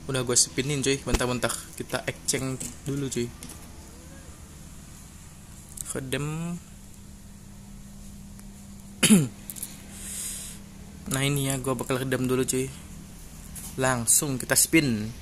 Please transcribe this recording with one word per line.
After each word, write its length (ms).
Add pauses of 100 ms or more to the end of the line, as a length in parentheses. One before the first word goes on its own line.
Udah 160
gue 160
spinin, 480
cuy. 160
Bentar-bentar, 560 (240)
kita 240
exchange 560 (240)
dulu, 240
cuy. 240 (2500)
Kedem. 340 (2750)
<clears throat> 280 (1700)
Nah, 180
ini 300
ya, 100
gue 100
bakal 320
kedem 240
dulu, 160
cuy. 240 (1120)
Langsung 560
kita 240
spin. 480 (140)